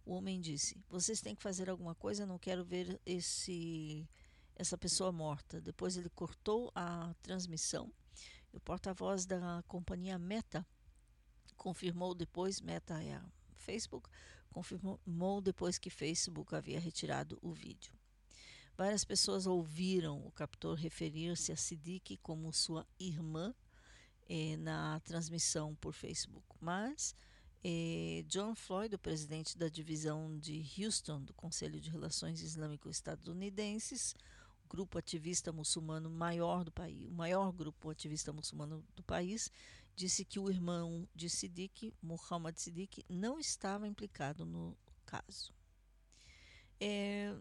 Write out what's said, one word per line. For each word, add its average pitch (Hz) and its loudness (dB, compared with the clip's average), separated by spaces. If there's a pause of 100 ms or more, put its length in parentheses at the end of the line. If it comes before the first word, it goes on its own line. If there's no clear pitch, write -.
o 180 -4
homem 185 0
disse: 151 0
"Vocês 185 2
têm 208 -4
que - -8
fazer 185 0
alguma 175 -2
coisa, 202 0
eu 202 0
não 180 -4
quero 180 0
ver 180 0
esse, 165 0 (460)
essa 180 2
pessoa 185 4
morta." 156 -2
Depois 180 0
ele 175 -2
cortou - 0
a 170 0
transmissão. 180 0 (600)
E - -12
o - -6
porta-voz 185 2
da 175 0
companhia 180 -2
Meta 190 0 (920)
confirmou 180 0
depois, 180 0
Meta 165 -2
é 143 -2
a 185 -8 (300)
Facebook, - -6 (400)
confirmou 190 0
depois 185 4
que - -6
Facebook 160 0
havia 151 0
retirado 151 0
o 170 -2
vídeo. - -10 (800)
Várias 196 4
pessoas 196 6
ouviram 165 4
o - -10
captor 160 -2
referir-se 160 0
a 165 -2
Siddiq 170 -2
como 160 -4
sua 160 2 (140)
irmã, 165 0 (760)
eh, 156 2
na 156 0
transmissão 160 2
por 156 -4
Facebook. - -4 (120)
Mas, 202 0 (500)
eh, 165 2
John 202 2
Floyd, 202 0
o 170 -4
presidente 156 -2
da 170 4
divisão 156 0
de 156 -2 (120)
Houston 180 0
do - -10
Conselho 156 -2
de 156 -6
Relações 160 -2
Islâmico-Estadunidenses, 175 -2 (500)
o - -20
grupo 180 -2
ativista 170 0
muçulmano 160 0
maior 170 4
do 170 -2
país, 160 -4
o - -8
maior 180 4
grupo 156 -4
ativista 151 -2
muçulmano 151 -4 (120)
do 185 -10
país, 180 2 (440)
disse 185 2
que - -4
o 196 4
irmão 170 2
de 170 -4
Siddiq, 190 -2
Muhammad 165 -2
Siddiq, 170 -6
não 208 2
estava 208 0
implicado 165 -2
no 170 -4 (280)
caso. - -8 (1300)
É, 202 2